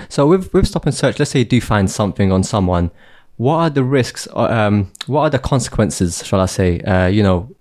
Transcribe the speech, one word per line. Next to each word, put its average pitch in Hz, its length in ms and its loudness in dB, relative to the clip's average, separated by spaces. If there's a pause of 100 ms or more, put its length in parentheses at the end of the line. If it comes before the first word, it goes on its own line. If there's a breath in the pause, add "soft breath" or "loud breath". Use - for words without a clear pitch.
so 143 200 2
with, 185 260 2
with 190 120 2
stop - 200 -4
and 143 80 0
search, 127 240 -2
let's 147 140 -2
say 139 80 2
you 117 40 2
do 120 160 2
find 101 300 0
something 98 420 0
on 95 120 2
someone, 90 460 0 (460 soft breath)
what 139 200 0
are 165 140 0
the 139 140 0
risks, 131 500 -2
uh, 117 100 -2
um, 104 460 0 (160)
what 143 160 0
are 151 80 2
the 135 100 0
consequences, - 840 -2
shall 98 160 0
I 92 60 2
say, 90 360 0
uh, 92 240 2
you 104 160 2
know, 95 260 0 (120)